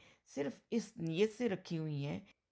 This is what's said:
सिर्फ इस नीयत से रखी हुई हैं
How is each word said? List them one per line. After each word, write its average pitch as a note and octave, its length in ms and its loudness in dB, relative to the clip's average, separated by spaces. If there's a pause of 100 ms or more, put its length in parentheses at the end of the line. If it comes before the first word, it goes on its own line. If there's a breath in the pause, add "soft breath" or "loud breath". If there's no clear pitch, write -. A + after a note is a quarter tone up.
(320 soft breath)
सिर्फ C#4 300 -4 (100)
इस A#3 260 0
नीयत E3 340 4
से B3 160 0
रखी F#3 280 -2
हुई D#3 260 0
हैं E3 260 -4 (240 loud breath)